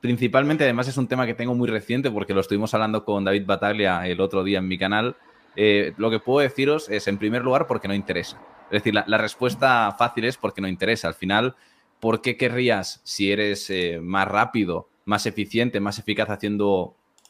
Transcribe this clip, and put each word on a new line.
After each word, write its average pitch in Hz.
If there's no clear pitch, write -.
principalmente, 135
además 123
es 131
un 123
tema 127
que 117
tengo 120
muy 120
reciente 120
porque 101
lo 95
estuvimos 104
hablando 110
con 101
David 98
Bataglia 98
el 90
otro 95
día 98
en 92
mi 92
canal, 104
eh, 101
lo 110
que 110
puedo 135
deciros 139
es, 104
en 98
primer 107
lugar, 127
porque 110
no 98
interesa. 90
Es 104
decir, 110
la, 104
la 110
respuesta 113
fácil 117
es 123
porque 101
no 95
interesa. 95
Al 82
final, 107
¿por 113
qué 120
querrías, 120
si 98
eres, 101
eh, 87
más 95
rápido, 101
más 104
eficiente, 113
más 101
eficaz 107
haciendo 101